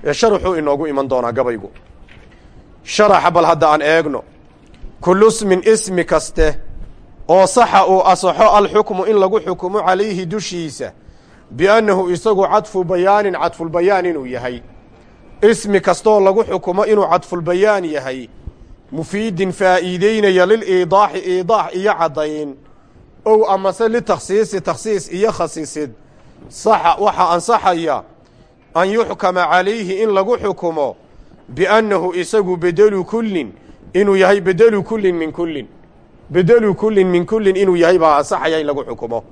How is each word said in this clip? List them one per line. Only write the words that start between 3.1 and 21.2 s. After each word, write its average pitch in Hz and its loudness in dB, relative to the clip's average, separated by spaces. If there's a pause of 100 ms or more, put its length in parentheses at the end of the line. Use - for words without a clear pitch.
bal 170 2
hadda 160 2
aan 151 2
eegno. 151 0 (760)
Kullu 190 4
ismin, 202 0
ismi 196 0
kaste 156 0 (720)
oo 185 4
saxa 226 4
uu 185 4
asaxo 185 4
alxukmu 202 2
in 214 2
lagu 190 2
xukumo 185 -4
calayhi 185 -2
dushiisa, 160 -8 (600)
biannahu 190 2
isagu 196 0
cadfu 196 -2
bayaanin, 190 0
cadful 165 -6
bayaan 180 0
inuu 160 -4
yahay. 123 -8 (800)
Ismi 202 2
kastoo 214 2
lagu 196 2
xukumo 190 -2
inuu 202 2
cadful 175 -2
bayaan 185 0
yahay, 131 -8 (640)
mufiidin 190 -4
faa'iideynaya 185 2
lil 214 2
iidaaxi, 185 2
iidaax 180 -2